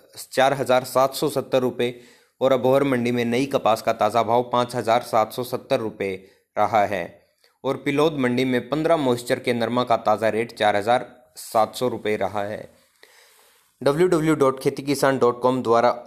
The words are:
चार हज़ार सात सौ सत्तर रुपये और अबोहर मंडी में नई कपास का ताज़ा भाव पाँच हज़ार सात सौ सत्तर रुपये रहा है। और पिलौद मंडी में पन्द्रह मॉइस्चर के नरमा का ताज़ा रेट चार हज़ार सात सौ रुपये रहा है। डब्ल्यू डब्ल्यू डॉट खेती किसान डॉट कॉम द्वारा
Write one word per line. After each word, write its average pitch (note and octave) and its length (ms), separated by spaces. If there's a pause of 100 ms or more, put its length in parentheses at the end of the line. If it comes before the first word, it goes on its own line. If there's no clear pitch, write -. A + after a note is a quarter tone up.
(320)
चार C3+ 220
हज़ार B2+ 300
सात C3+ 300
सौ D#3 140
सत्तर C3 320
रुपये A#2+ 340 (460)
और C3 120
अबोहर C3 320
मंडी B2 280
में A#2+ 120
नई A#2+ 220
कपास A2+ 360
का A2+ 100
ताज़ा A2 300
भाव A#2 200
पाँच B2 340
हज़ार A#2 260
सात A2 300
सौ B2+ 120
सत्तर A#2+ 360
रुपये G2+ 320 (460)
रहा G#2 260
है। F#2+ 200 (600)
और C3 120
पिलौद C#3+ 420
मंडी B2+ 260
में B2 240
पन्द्रह D#3 280
मॉइस्चर B2+ 420
के B2+ 140
नरमा A#2+ 320
का A#2 120
ताज़ा G#2+ 320
रेट A2+ 240
चार G#2 240
हज़ार G#2+ 300 (300)
सात - 380
सौ B2+ 140
रुपये G#2+ 280
रहा G2+ 260
है। - 380 (1040)
डब्ल्यू C#3+ 260
डब्ल्यू D#3+ 260
डॉट C3 260
खेती C#3 220
किसान C#3 360
डॉट A#2+ 220
कॉम B2+ 220
द्वारा A#2 280 (160)